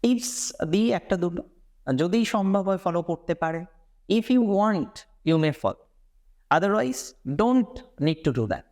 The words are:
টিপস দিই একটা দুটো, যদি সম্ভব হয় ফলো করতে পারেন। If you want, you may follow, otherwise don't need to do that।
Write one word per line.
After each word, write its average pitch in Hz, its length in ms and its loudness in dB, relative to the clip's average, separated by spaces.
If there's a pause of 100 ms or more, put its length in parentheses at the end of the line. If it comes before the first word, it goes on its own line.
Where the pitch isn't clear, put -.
টিপস - 500 -2 (180)
দিই 214 220 2
একটা 185 240 -2
দুটো, 175 260 -4 (540)
যদি 180 280 2
সম্ভব 196 380 0
হয় 190 160 0
ফলো 170 240 -2
করতে 165 320 -4
পারেন। 165 300 -6 (440)
If 220 160 2
you 254 180 4
want, 202 640 0 (220)
you 160 100 4
may 156 140 2
follow, - 340 -6 (640)
otherwise 196 880 0
don't 233 680 0
need 156 200 -2
to 147 80 2
do 117 160 -2
that। - 240 -6